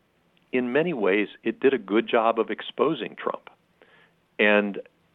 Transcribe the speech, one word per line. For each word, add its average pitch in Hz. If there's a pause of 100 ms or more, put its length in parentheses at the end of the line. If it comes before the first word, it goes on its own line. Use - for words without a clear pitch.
(520)
in 123
many 165
ways 101 (160)
it 110
did 135
a -
good 110
job 113
of 104
exposing 120
Trump. - (880)
And, 104 (360)